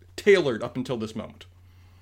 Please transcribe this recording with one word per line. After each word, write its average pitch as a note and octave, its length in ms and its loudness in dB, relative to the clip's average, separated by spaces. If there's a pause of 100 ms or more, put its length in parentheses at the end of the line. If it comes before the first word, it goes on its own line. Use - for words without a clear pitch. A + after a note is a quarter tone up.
(160)
tailored D3 480 4
up A#2+ 140 -8
until B2 200 -6
this A2 180 -8
moment. - 300 -12 (560)